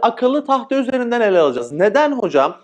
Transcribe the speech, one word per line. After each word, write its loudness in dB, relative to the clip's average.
akıllı 0
tahta -2
üzerinden -2
ele 2
alacağız. 0
Neden 2
hocam? 0